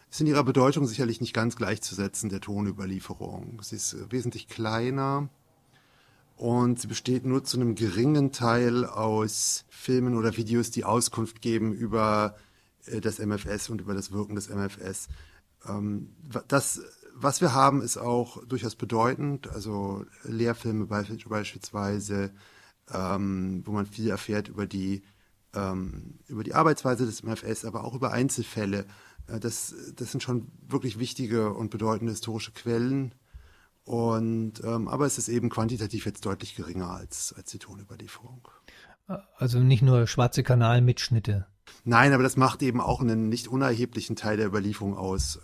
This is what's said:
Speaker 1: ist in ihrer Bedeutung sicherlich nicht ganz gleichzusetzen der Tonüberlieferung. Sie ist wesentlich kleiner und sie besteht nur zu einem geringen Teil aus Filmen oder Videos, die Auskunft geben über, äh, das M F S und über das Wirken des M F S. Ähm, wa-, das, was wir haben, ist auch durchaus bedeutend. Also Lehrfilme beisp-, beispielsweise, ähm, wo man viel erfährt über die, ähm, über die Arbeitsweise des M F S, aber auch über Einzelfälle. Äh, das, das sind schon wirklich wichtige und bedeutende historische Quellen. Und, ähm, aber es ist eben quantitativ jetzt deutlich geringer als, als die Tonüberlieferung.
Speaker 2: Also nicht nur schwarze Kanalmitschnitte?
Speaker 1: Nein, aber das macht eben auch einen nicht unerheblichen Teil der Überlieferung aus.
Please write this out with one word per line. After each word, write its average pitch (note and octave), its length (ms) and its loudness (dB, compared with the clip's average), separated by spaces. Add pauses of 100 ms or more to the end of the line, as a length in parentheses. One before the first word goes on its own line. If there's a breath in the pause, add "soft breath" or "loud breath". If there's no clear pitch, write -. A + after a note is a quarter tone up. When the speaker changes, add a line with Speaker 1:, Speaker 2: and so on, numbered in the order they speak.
(100)
Speaker 1:
ist - 100 -6
in D#3 60 4
ihrer C#3+ 180 6
Bedeutung C3+ 420 6
sicherlich A#2 360 -2
nicht A2 100 -2
ganz A2+ 240 2
gleichzusetzen G2 720 -4
der F#2+ 140 -6
Tonüberlieferung. G2 1200 -6
Sie G#2+ 140 -10
ist - 200 -6 (160)
wesentlich A#2 360 -4
kleiner C3+ 840 -2 (1040 soft breath)
und A#2+ 420 2
sie A2 80 -8
besteht B2 380 -2
nur C3 200 0
zu A#2+ 140 -2
einem A#2 180 2
geringen C3+ 540 4
Teil A#2+ 540 2
aus G#2+ 840 0
Filmen B2+ 440 2
oder A2+ 220 2
Videos, A#2 340 2
die A2 140 -4
Auskunft A2+ 560 0
geben A2 320 0
über, G#2+ 640 2 (480 soft breath)
äh, A2 160 -6
das G#2+ 200 -2
M G#2 120 0
F G2+ 140 -4
S G#2 240 -6
und A2 100 -6
über G2 140 -6
das G2 180 -6
Wirken G#2 220 -4
des G2+ 140 -6
M G2+ 120 -4
F G2 160 -4
S. F#2+ 320 -10 (580 loud breath)
Ähm, G#2 440 -6 (200)
wa-, A#2 160 -6
das, - 360 2 (380)
was C#3 200 0
wir D#3+ 120 4
haben, C3+ 300 6
ist A#2 140 -4
auch A#2+ 480 -2
durchaus A#2+ 320 -4
bedeutend. B2+ 720 0
Also G2+ 560 -4 (180)
Lehrfilme A2+ 640 -2
beisp-, G#2 420 -4
beispielsweise, G2+ 1000 -2 (640 loud breath)
ähm, F#2+ 720 -2
wo G#2 80 -6
man G2+ 140 0
viel G#2+ 220 -4
erfährt G#2 400 -2
über G#2+ 180 -6
die, G2 360 -4 (520 soft breath)
ähm, F#2+ 720 -6
über A2 180 -8
die A#2 100 -6
Arbeitsweise C3+ 520 4
des G#2+ 140 -8
M A2 100 -8
F A2 120 -6
S, G#2+ 220 -6
aber A2 200 -8
auch A#2 100 -8
über B2 180 -2
Einzelfälle. A2 760 -2 (400 loud breath)
Äh, A2+ 140 -8
das, - 340 -6 (220)
das A#2+ 140 -8
sind C3 120 -4
schon B2 280 -4 (160)
wirklich B2 320 -2
wichtige A2+ 540 -2
und A2 180 -4
bedeutende A2 420 0
historische A2 400 -8
Quellen. B2 640 -2 (680 soft breath)
Und, A2+ 800 0
ähm, A2+ 220 -2
aber C#3 200 0
es C3 100 -2
ist A#2 120 -4
eben A#2 200 0
quantitativ A2+ 560 -2
jetzt G#2 220 -6
deutlich - 300 -6
geringer F2+ 340 -6
als, - 460 -8
als - 140 -16
die G#2 80 -14
Tonüberlieferung. G#2 880 -18 (920 loud breath)
Speaker 2:
Also B2 220 2
nicht B2+ 200 8
nur B2 260 8
schwarze B2+ 360 2
Kanalmitschnitte? A#2 1040 4 (380 loud breath)
Speaker 1:
Nein, A#2+ 280 10
aber B2+ 100 8
das B2+ 140 2
macht C3 260 4
eben B2 200 2
auch G#2 180 2
einen A2+ 300 2
nicht A#2 180 -2
unerheblichen A#2+ 680 0
Teil G#2+ 200 -2
der G#2+ 100 2
Überlieferung G2+ 480 -2
aus. F#2+ 500 -4